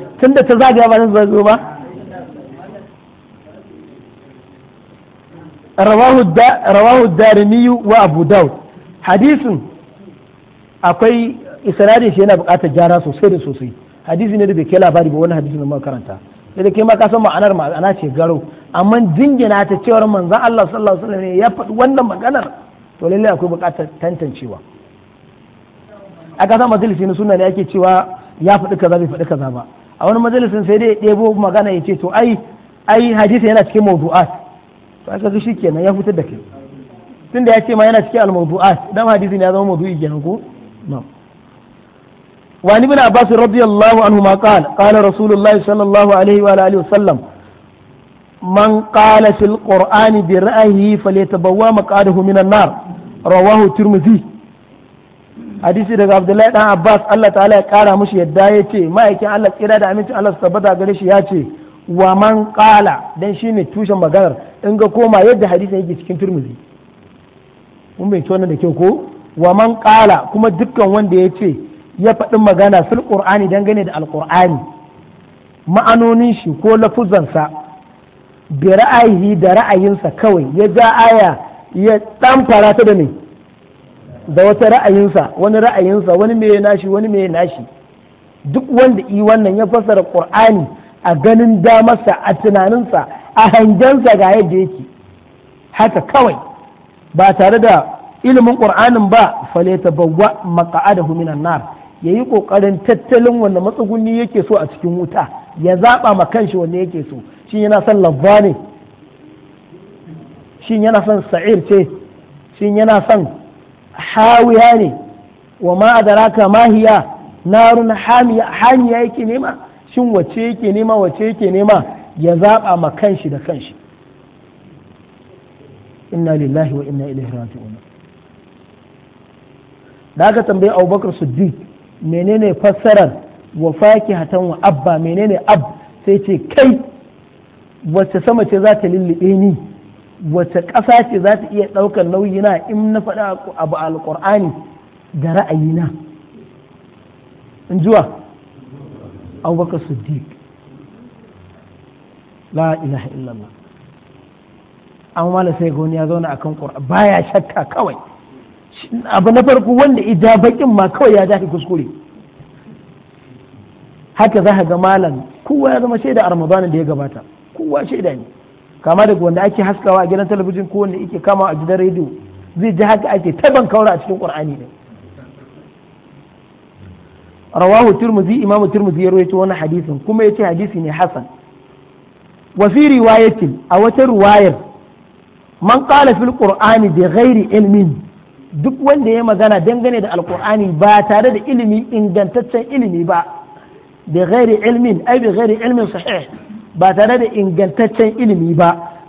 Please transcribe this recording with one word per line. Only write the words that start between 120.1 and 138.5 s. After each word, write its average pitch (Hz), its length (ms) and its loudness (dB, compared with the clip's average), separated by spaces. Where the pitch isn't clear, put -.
wace 170 280 -2
yake 208 300 -4
nema, 220 240 0
wace 196 300 -2
yake 220 240 -4
nema? 196 340 2
Ya 170 200 0
zaba 208 400 2
ma 160 140 -4
kanshi 196 380 -4
da 139 100 -8
kanshi. - 360 -12
Inna 165 240 -2
lillahi 147 380 -4
wa 143 100 -8
inna 139 240 -10
ilaihi 131 280 -12
raji'un. 110 380 -16
Da 165 120 0
aka 214 140 0
tambayi 196 300 0
Abubakar 185 460 -2
Siddiq, 147 360 -4
menene 185 520 -2
fassarar 208 560 2
"wa 160 160 -4
fakihatan 196 680 0
wa 160 120 -8
abba", 165 360 0
menene 180 480 -2
ab? 202 160 2
Sai 196 220 2
ce, 190 120 -4
"Kai, 262 320 2
wace 190 340 -2
sama 233 180 2
ce 202 160 -2